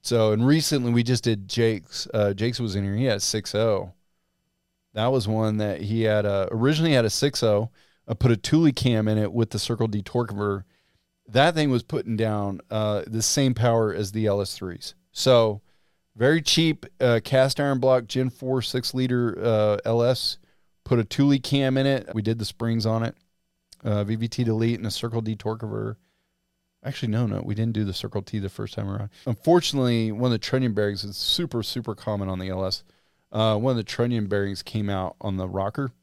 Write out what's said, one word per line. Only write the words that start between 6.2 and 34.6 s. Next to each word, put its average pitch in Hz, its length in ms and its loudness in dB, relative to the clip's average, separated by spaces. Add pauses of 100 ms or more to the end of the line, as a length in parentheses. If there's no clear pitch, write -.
a, 98 260 0
originally 151 420 2
had 120 120 4
a 107 40 2
six - 340 -2
oh, 107 260 2 (380)
uh, 117 60 -4
put 120 180 2
a 113 40 6
Thule 156 360 4
cam 110 360 0
in 107 100 2
it 104 140 0
with 113 200 0
the 104 80 -4
Circle 113 280 -2
D 104 140 -2
torque 120 280 -4
converter. 101 360 -4 (640)
That 135 280 4
thing 151 140 2
was 123 140 2
putting 117 340 -4
down, 104 520 -2
uh, 107 380 -2
the 110 140 -4
same 131 320 2
power 113 400 2
as 95 180 -4
the 107 160 -2
L 101 140 2
S 95 140 -4
threes. - 400 -12 (160)
So 113 500 4 (540)
very 147 260 2
cheap, - 440 0 (140)
uh, 120 240 4
cast 131 360 2
iron 139 200 0
block 127 280 4
Gen 131 220 0
four 131 320 -2
six - 320 -4
liter, 123 480 0
uh, 107 440 2
L 117 180 2
S. - 340 0 (460)
Put 123 160 2
a 113 40 2
Thule 139 360 2
cam 135 380 0
in 135 80 2
it. 135 280 0
We 110 100 -2
did 113 160 -2
the 110 40 -4
springs 113 420 -4
on 113 180 0
it. - 120 -6 (680)
Uh, 104 200 0
V 107 120 -2
V 113 120 -4
T 123 160 -4
delete 113 360 0
and 110 80 -6
a 101 40 -4
Circle 117 300 -4
D 110 140 -4
torque 110 240 -6
converter. 107 380 -6 (840)
Actually, 127 260 -6
no, 113 180 0
no, 101 180 -4
we - 80 -4
didn't 110 200 -2
do 107 120 0
the 95 80 -4
Circle 104 300 -6
T - 160 -6
the 98 100 -6
first 104 240 -10
time 104 160 -6
around. 101 200 -6 (180)
Unfortunately, 123 840 2
one 113 140 -2
of 123 60 4
the 113 80 0
trunnion 127 340 0
bearings 104 300 0
is 104 120 -10
super, - 460 -2
super 113 320 -6
common 101 340 -4
on 92 120 -4
the 92 100 -6
L 92 160 -2
S. - 180 -6 (480)
Uh, 110 240 4
one 120 160 0
of 123 60 0
the 110 60 -2
trunnion 120 440 0
bearings 98 360 -2